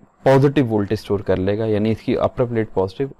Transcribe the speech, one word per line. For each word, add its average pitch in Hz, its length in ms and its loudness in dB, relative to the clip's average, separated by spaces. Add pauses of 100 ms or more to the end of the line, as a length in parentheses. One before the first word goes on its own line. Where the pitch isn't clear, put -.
(240)
पॉजिटिव 139 420 4
वोल्टेज 107 320 0
स्टोर 101 240 -4
कर 92 160 0
लेगा, 104 280 -2
यानी 107 240 0
इसकी 110 260 -2
अपर 127 300 -2
प्लेट 113 280 -2
पॉजिटिव 98 460 -4